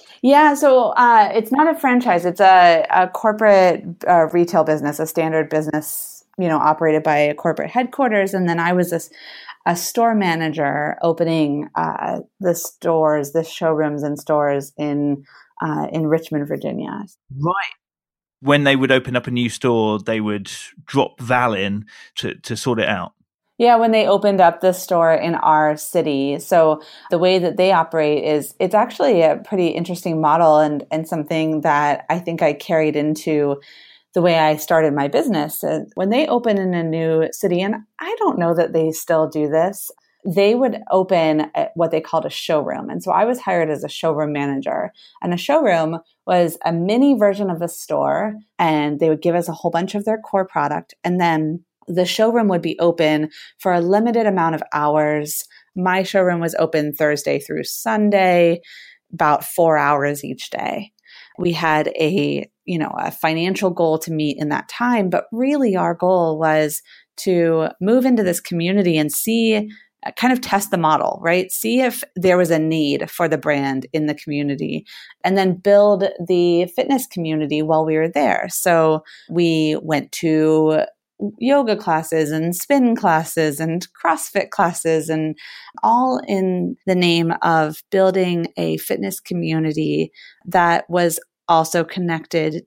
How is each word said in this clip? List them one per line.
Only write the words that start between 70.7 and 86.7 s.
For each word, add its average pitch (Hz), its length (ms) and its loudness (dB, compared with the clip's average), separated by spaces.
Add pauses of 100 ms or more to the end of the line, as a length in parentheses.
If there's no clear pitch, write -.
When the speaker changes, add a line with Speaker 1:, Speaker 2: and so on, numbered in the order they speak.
Speaker 1:
model, 156 460 0
right? 180 280 0
See 233 300 0
if 247 220 -2 (120)
there 180 220 4
was 175 140 2
a 165 80 2
need 156 500 -2
for 170 180 -2
the 156 100 0
brand 135 540 -2
in 156 140 -2
the 151 100 -2
community, 147 720 -6 (380)
and 190 140 0
then 185 180 2
build 202 480 4 (220)
the 175 500 2
fitness 254 320 0
community 156 540 -2
while 156 220 2
we 156 140 0
were 160 100 0
there. - 420 -2
So 160 540 2 (260)
we 160 520 0
went 160 320 -4
to 156 720 2 (540)
yoga 254 380 2
classes 160 560 -2
and 160 240 -2
spin 247 400 2
classes 160 640 0
and 165 260 -4 (160)
CrossFit 311 500 -4
classes, 165 580 -2
and 156 280 -2 (460)
all 247 460 2
in 185 560 -2